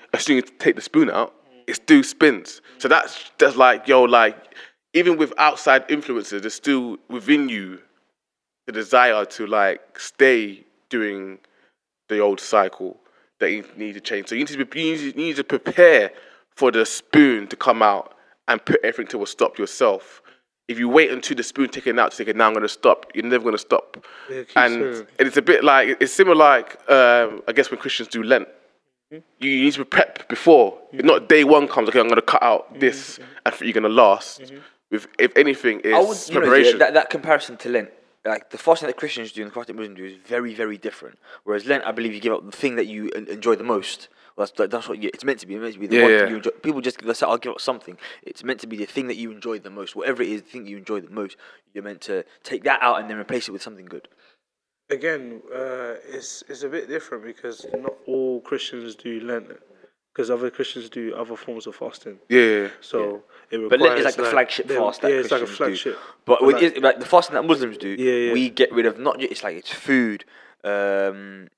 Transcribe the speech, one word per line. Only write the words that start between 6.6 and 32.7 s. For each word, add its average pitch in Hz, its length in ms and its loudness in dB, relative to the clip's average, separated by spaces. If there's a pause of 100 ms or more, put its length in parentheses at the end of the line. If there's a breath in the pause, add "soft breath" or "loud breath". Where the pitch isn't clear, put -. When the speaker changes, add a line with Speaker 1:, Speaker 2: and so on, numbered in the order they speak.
Speaker 1:
within 131 400 0
you 95 320 -10 (840)
the 120 60 -12
desire 110 520 -2
to, 107 220 -12
like, 101 520 -4
stay 113 680 0 (260)
doing 98 480 -8 (680)
the 107 100 -4
old 101 220 2
cycle 95 600 -4 (380)
that 101 120 -2
you 104 140 -8 (120)
need 104 180 -14
to 101 60 -18
change. 101 280 -10
So 117 60 -10
you 123 100 -4
need 151 40 -10
to 139 160 -8
be, 139 180 -10
you 160 100 -2
need 160 60 -6
to, 147 80 -8
you 135 60 -10 (160)
need 147 80 -6
to 139 80 -6
prepare 147 680 4 (440 soft breath)
for 131 140 4
the 113 140 2
spoon 127 640 2
to - 80 -14
come 113 260 2
out 101 320 2 (320 soft breath)
and 117 180 0
put - 200 2
everything 113 280 -4
to 107 100 -4
a 101 40 -6
stop - 320 -2
yourself. 101 600 -2 (480 soft breath)
If 117 100 -8
you 120 100 -2
wait 143 220 4
until 127 260 -6
the 120 60 -6
spoon 131 260 -4
taken 123 300 -4
out 117 140 2
to - 40 -20
take 104 120 -8
it, 107 80 -4
"Now 110 100 4
I'm 110 80 2
gonna 107 140 -2
stop," - 440 2
you're 113 120 -6
never 120 180 0
gonna 110 160 -2
stop. - 460 -4 (240 loud breath)
Speaker 2:
Yeah, 131 160 -12
keep - 120 -2
Speaker 1:
And, 123 180 4
Speaker 2:
stirring. 117 320 -6 (120)
Speaker 1:
and 135 100 4
it's 123 80 -2
a 143 60 4
bit 156 220 4
like, 135 360 4
it's 135 120 0
similar 185 240 6
like, 143 400 6 (120)
um, 120 600 4
I 117 40 -2
guess 127 200 0
when 117 80 -10
Christians 123 280 -8
do 113 140 -6
Lent. 113 240 2 (640)
Speaker 2:
Mm-hmm. 156 60 -18 (260)
Speaker 1:
You 269 60 -2 (140)
need 277 80 4
to 139 120 -6
prep - 440 -2
before. 120 500 6 (160)
Speaker 2:
Mm-hmm. 135 120 0
Speaker 1:
Not - 220 4
day 156 140 8
one 143 240 6
comes, 117 220 0
"Okay, 123 100 2
I'm 113 100 4
gonna 113 140 2
cut - 200 2
out 113 280 2